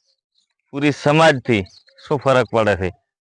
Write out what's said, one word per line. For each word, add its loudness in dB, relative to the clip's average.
પૂરી -2
સમાજથી 0
શું -4
ફરક 0
પડે 0
છે. -6